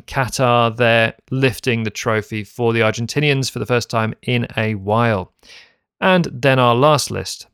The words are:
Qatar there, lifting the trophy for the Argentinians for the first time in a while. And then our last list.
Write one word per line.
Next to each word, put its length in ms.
Qatar 760
there, 380
lifting 520
the 80
trophy 540
for 300
the 60
Argentinians 720
for 80
the 80
first 220
time 320
in 260
a 160
while. 580
And 320
then 280
our 160
last 360
list. 440